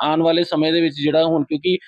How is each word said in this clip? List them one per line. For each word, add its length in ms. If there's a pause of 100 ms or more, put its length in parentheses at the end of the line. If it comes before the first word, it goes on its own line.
ਆਉਣ 220
ਵਾਲੇ 220
ਸਮੇਂ 280
ਦੇ 80
ਵਿੱਚ 140
ਜਿਹੜਾ 300
ਹੁਣ, 200
ਕਿਉਂਕਿ, 440